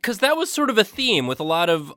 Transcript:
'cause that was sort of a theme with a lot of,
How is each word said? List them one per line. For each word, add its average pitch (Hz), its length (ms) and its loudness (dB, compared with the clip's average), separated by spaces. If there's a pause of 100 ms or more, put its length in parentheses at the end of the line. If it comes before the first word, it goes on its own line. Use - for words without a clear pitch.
'cause 240 160 -4
that 294 180 2
was 339 140 -4
sort 294 180 0
of 226 80 2
a 214 60 6
theme 208 420 0
with 127 140 -4
a 156 40 -6
lot 165 260 0
of, 151 280 0